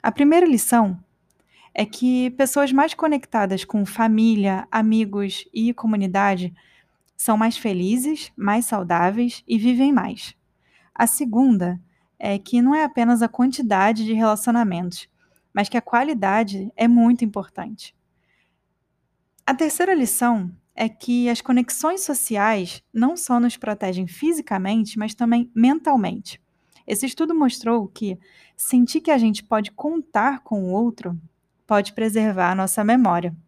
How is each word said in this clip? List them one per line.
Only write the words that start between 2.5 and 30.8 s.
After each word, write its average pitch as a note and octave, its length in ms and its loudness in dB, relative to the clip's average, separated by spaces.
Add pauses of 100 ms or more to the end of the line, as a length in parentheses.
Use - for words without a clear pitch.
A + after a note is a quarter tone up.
mais C#4+ 200 2
conectadas A3 720 -2
com G3+ 220 -2
família, A3 840 2
amigos G#3+ 840 -2
e A3+ 180 0
comunidade G3 800 -2 (640)
são A3 200 0
mais A3+ 200 0
felizes, A#3 800 -4
mais G#3 300 -2
saudáveis F#3+ 800 -2
e A#3 100 -2
vivem B3 360 2
mais. - 420 -4 (580)
A A#3 140 0
segunda A3 760 2 (380)
é G3+ 180 -4
que A#3+ 240 0
não C4 140 4
é D#4 80 2
apenas A#3+ 400 2
a A#3 60 0
quantidade A3+ 760 0
de A3 80 -2
relacionamentos, G#3+ 960 0 (440)
mas G3+ 160 -2
que - 80 -4
a A3+ 60 0
qualidade G#3 920 -2
é A#3 140 2
muito A#3+ 360 4
importante. G3+ 680 -10 (1500)
A C4+ 80 0
terceira D#4+ 400 0
lição A#3 560 0 (240)
é A3+ 140 -4
que A#3+ 400 -2
as A#3 140 -2
conexões D4 600 0
sociais G#3+ 880 -2
não B3 240 0
só B3+ 240 -2
nos A#3+ 200 0
protegem F#3+ 480 -6
fisicamente, A3 920 -2
mas G#3+ 160 -6
também A#3+ 400 0
mentalmente. A#3+ 840 0 (460)
Esse G#3 180 -4
estudo D#4+ 300 -4
mostrou A#3 520 0
que G3 320 -10 (380)
sentir B3 460 2
que - 80 -2
a C#4+ 80 4
gente A3 260 0
pode G#3+ 260 -2
contar C#4 680 -4
com G3+ 240 -6
o F3+ 60 -4
outro F#3 500 -4 (460)